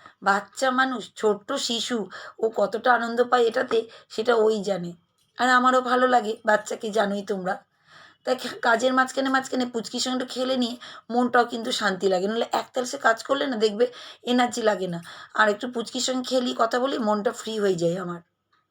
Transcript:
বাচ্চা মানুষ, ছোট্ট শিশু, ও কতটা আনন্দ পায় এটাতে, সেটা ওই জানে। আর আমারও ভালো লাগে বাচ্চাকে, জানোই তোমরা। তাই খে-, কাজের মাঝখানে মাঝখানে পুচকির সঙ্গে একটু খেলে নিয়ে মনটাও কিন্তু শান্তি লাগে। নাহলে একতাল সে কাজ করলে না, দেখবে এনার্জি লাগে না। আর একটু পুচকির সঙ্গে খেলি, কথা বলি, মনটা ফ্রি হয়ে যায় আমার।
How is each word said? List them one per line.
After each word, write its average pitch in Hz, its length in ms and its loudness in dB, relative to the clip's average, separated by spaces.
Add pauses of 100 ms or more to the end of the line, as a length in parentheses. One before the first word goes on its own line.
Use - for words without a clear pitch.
(240)
বাচ্চা 202 480 0
মানুষ, 254 320 0 (120)
ছোট্ট 208 400 0
শিশু, 240 420 -4 (420)
ও 226 100 0
কতটা 220 440 0
আনন্দ 233 300 0
পায় 240 220 4
এটাতে, 233 320 0 (320)
সেটা 233 260 0
ওই 220 280 2
জানে। 180 280 -4 (460)
আর 247 120 0
আমারও 254 320 6
ভালো 254 260 2
লাগে 226 260 2 (120)
বাচ্চাকে, 214 440 0
জানোই 202 340 0
তোমরা। 190 300 -4 (680)
তাই 254 140 0
খে-, - 260 -10
কাজের 240 320 4
মাঝখানে 262 360 0
মাঝখানে 254 360 0
পুচকির 240 360 -6
সঙ্গে 254 160 -2
একটু 247 140 -4
খেলে 262 260 -2
নিয়ে 247 180 -2 (340)
মনটাও 240 360 2
কিন্তু 233 260 -6
শান্তি 196 380 0
লাগে। 185 180 2
নাহলে 226 240 -2
একতাল 240 340 -4
সে 277 120 -8
কাজ 226 260 4
করলে 277 240 0
না, 247 100 -2
দেখবে 214 280 2 (380)
এনার্জি 247 380 2
লাগে 190 260 0
না। 170 120 -6 (340)
আর 214 160 4
একটু 208 220 -2
পুচকির 240 320 -6
সঙ্গে 254 240 -2
খেলি, 247 300 0
কথা 233 220 2
বলি, 277 180 0
মনটা 208 340 0
ফ্রি 220 280 -8
হয়ে 196 160 2
যায় 170 220 0
আমার। 175 240 -8 (500)